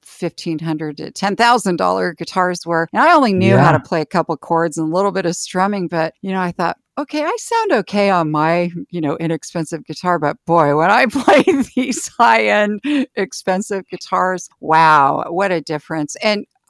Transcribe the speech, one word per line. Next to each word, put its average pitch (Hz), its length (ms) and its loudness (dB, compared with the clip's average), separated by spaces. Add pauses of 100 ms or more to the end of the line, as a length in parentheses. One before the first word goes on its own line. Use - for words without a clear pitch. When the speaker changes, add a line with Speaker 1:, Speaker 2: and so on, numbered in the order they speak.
Speaker 1:
fifteen - 560 -8
hundred 156 400 -6
to - 140 -12
ten 202 240 -4
thousand 226 400 2
dollar 185 380 0
guitars 180 520 -4
were. 165 260 0
And 208 80 0
I 330 140 6
only 262 180 4
knew 185 240 4
how 139 100 6
Speaker 2:
Yeah. 165 60 6
Speaker 1:
to 151 80 2
play 170 200 -4
a 151 60 -4
couple 160 300 -2
chords 165 400 -2
and 160 160 -2
a - 20 -4
little 196 180 2
bit 185 140 -4
of 165 100 -2
strumming, 190 520 -2
but, 160 320 -2
you 190 120 -6
know, 190 80 -2
I 180 120 -2
thought, 170 260 -4 (200)
"Okay, 302 260 -6
I 392 140 -2
sound 453 340 -2
okay 202 380 0
on 170 220 0
my, 165 380 0 (200)
you 175 100 -6
know, 151 180 -2
inexpensive 160 680 -6
guitar, 175 320 -2
but 143 180 -2 (100)
boy, 151 300 4
when 165 140 2
I 240 160 4
<laughs> - 0 -
play 262 380 4 (320)
these 247 320 -4 (100)
high-end 214 600 2 (340)
expensive 190 720 -4
guitars, 185 600 -2 (120)
wow, 156 680 4
what 185 240 -2
a 170 80 0
difference." 151 600 -6
And 208 220 -2 (260)